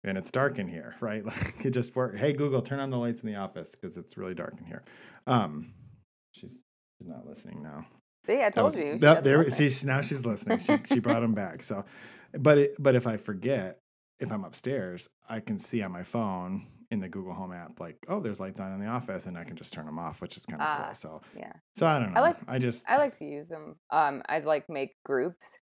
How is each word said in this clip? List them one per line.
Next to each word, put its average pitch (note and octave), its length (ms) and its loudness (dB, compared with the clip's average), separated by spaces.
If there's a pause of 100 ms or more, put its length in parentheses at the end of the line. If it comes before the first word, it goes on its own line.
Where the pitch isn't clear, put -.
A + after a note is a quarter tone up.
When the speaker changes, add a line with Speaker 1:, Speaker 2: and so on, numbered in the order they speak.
Speaker 1:
And F#2+ 120 -4
it's F#2 140 -6
dark C3 280 0
in F#2+ 100 -6
here, E2+ 320 -12
right? G#2+ 240 -6
<laughs> G#2+ 40 -6
Like, - 360 -8
it C3+ 60 2
just B2 260 -2
worked. A#2+ 220 -2
"Hey, C#3+ 140 2
Google, C3+ 300 0
turn C#3 180 -4
on C3+ 100 -4
the B2+ 80 -2
lights A#2+ 240 -2
in A2 60 -8
the G#2 80 -6
office," F#2+ 380 -8
'cause F2 240 -12
it's - 180 -16
really F#2 180 -8
dark - 240 -8
in - 60 -16
here. - 180 -14 (440)
Um, F#2+ 480 0 (580)
she's, - 280 -18 (380)
she's - 100 -16
not - 180 -14
listening - 360 -14
now. D2+ 220 -12 (420)
Speaker 2:
See, C4 160 4
I G#3 120 4
Speaker 1:
That A3+ 100 6
Speaker 2:
told D4+ 120 4
Speaker 1:
was, - 0 -
Speaker 2:
you, D3 220 -2
she D3 100 10
Speaker 1:
that, - 20 12
Speaker 2:
doesn't D#3 140 8
Speaker 1:
there, C#3+ 260 8
Speaker 2:
listen. D3 180 4
Speaker 1:
see, - 20 4 (160)
now C3+ 160 2
she's C3+ 240 -4
listening. G#3 340 0
She, D4 260 2
she C4 140 4
brought - 240 2
'em A2 100 4
Speaker 2:
<laughs> - 0 -
Speaker 1:
back. G2 280 -4
So, G2+ 220 -6 (540)
but D3 200 10
it, C#3+ 220 4
but C#3 160 8
if B2 100 4
I A2 120 0
forget, G2 600 -2 (400)
if A#2 120 -4
I'm G2+ 120 -4
upstairs, F#2 640 -6 (200)
I A2+ 120 -6
can G#2+ 180 -4
see - 240 -4
on F#2 100 -6
my F2 120 -8
phone F#2+ 640 -4 (240)
in G#2+ 100 -2
the F#2 80 -6
Google F#2 260 -10
Home F2+ 180 -10
app, F2 280 -14
like, E2+ 180 -12 (100)
"Oh, G3 120 -2
there's G#2+ 200 -6
lights F#2+ 200 -8
on F#2+ 120 -6
in F#2+ 80 -8
the G2+ 80 -6
office," G#2+ 380 -6
and F2+ 120 -10
I E2+ 60 -12
can E2+ 120 -14
just - 180 -12
turn D#2 140 -12
'em D#2 100 -8
off, E2 240 -8
which - 160 -10
is - 80 -14
kinda D3+ 200 -6
Speaker 2:
Ah, D#3 260 -4
Speaker 1:
cool. - 20 -14
So, D#3 280 -14 (100)
Speaker 2:
yeah. - 200 -14 (240)
Speaker 1:
so E3 120 4
I D3+ 120 4
don't G2+ 140 -2
Speaker 2:
I A#3 60 6
Speaker 1:
know. - 20 8
Speaker 2:
like, E4 160 4 (100)
Speaker 1:
I B2+ 120 -2
just B2 260 0
Speaker 2:
I C4 120 6
like C#4+ 200 2
to D#3+ 60 -12
use D3 280 -12
'em. D#3 280 -14 (100)
Um, C#3+ 380 2
I, D#3+ 120 0
like, D3 280 0
make C#3 360 -4
groups. - 600 -2